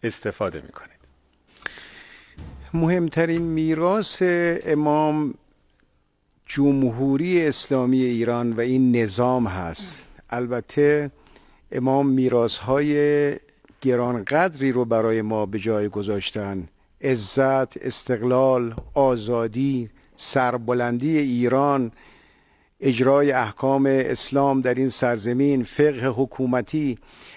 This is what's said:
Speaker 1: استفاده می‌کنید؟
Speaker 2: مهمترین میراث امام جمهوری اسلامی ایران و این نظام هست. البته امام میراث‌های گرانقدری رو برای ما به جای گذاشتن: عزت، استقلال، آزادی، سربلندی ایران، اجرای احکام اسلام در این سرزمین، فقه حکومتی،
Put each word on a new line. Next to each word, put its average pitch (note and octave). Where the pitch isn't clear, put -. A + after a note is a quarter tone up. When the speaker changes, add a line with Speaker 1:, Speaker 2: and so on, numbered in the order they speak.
Speaker 1:
استفاده G2
می‌کنید؟ -
Speaker 2:
مهمترین E3
میراث E3
امام D3+
جمهوری C#3
اسلامی C3
ایران A#2+
و A2+
این B2+
نظام A#2+
هست. F#2
البته C3+
امام C3+
میراث‌های C#3
گرانقدری C3
رو B2
برای A2+
ما G#2+
به G2+
جای G#2
گذاشتن: G2
عزت، C3+
استقلال، B2+
آزادی، A#2+
سربلندی B2
ایران، C3
اجرای C3+
احکام C3+
اسلام C3+
در B2+
این C3
سرزمین، B2
فقه C3+
حکومتی، B2+